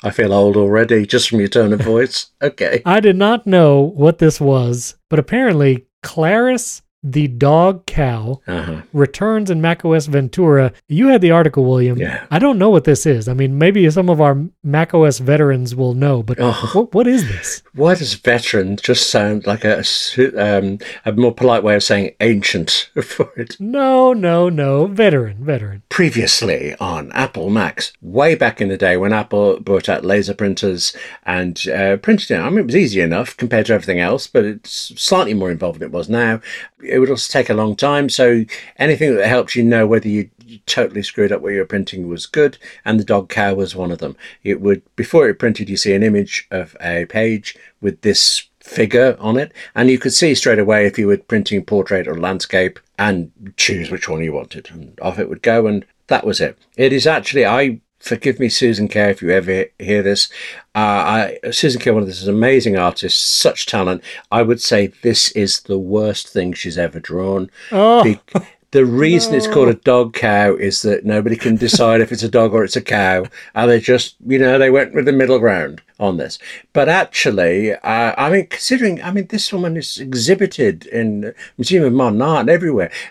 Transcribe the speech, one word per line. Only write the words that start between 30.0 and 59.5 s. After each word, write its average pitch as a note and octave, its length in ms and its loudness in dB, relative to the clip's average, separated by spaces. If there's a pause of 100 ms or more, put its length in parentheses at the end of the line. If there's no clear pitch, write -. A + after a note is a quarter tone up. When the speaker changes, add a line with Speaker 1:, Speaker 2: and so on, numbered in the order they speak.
Speaker 1:
laser G2 280 0
printers F#2+ 640 -4 (280)
and, F2+ 440 -6
uh, G2 300 0
printed - 340 0
it. F#2+ 80 -2
I G2 100 -4
mean, G3 100 0
it G#3 60 -2
was A#2 100 -2
easy A2+ 260 2
enough F2 360 -4
compared A2+ 300 -2
to A#2 60 2
everything F#2+ 260 -2
else, A2+ 260 -2
but A#2 200 0
it's - 500 -10
slightly E3+ 400 0
more F#2 160 -2
involved E2 300 -6
than D#2 80 -10
it - 40 -16
was E2+ 160 -6
now. A2+ 320 -2 (400)
It - 180 -2
would C3 100 2
also B2+ 200 -4
take C3 200 -2
a - 60 0
long G#2+ 200 -2
time, C#3+ 340 0
so A#2+ 360 2 (320)
anything C#3+ 380 0
that G2+ 120 0
helps A#2+ 280 0
you A#2+ 80 2
know A#2 220 4
whether A2 220 0
you, G#2 220 -4 (160)
you A2+ 200 -20
totally G#2 380 -4
screwed G2+ 300 -2
up - 80 -4
what F#2 100 -6
you G2 80 -2
were F#2+ 60 -2
printing F#2+ 420 -6
was E2+ 180 -10
good, D3 320 0 (280)
and A2 120 0
the G#2 60 0
dog G2 240 0
cow G2+ 280 -2
was F#2+ 200 -6
one F2+ 160 -6
of E2+ 60 -8
them. D2 180 -10 (280)
It G2+ 180 -4
would, G2+ 200 0 (140)
before D3+ 320 2
it G2+ 120 -2
printed, G#2+ 300 -2
you G2 60 -4
see G2 180 0
an G2 100 2
image G#2 480 -2
of F#2 280 -8
a E2+ 260 -6
page A2 520 -4 (240)
with G2 200 -4
this - 460 0 (140)
figure A#2+ 580 0
on A2 180 -2
it, D3 140 -4 (240)
and B2+ 140 4
you C3 100 4
could C3 140 -4
see D#3+ 220 2
straight A#2 240 2
away G#2 260 2
if G2+ 120 -2
you G#2+ 100 0
were G2+ 100 2
printing G2+ 480 -4
portrait F#2+ 420 -2
or E2+ 100 -8
landscape F#2 600 -4 (180)
and F#2+ 340 -2 (260)
choose E2+ 340 -4
which F2+ 160 -8
one D#2+ 160 -6
you D#2+ 100 -6
wanted, - 380 -12
and E2 300 -20
off F2+ 180 -6
it - 80 -4
would - 140 -12
go, A2+ 260 2
and G#2 180 -2 (220)
that - 180 0
was G#2 140 -2
it. D2+ 180 -4 (200)
It B2+ 160 2
is C3+ 120 0
actually, C#3+ 400 0
I, A#2+ 360 0 (180)
forgive B2 400 -4
me, B2+ 100 0
Susan G#2+ 380 0
Kay, G#2 240 0
if G2 100 -4
you F2 100 -4
ever F#2 200 0 (260)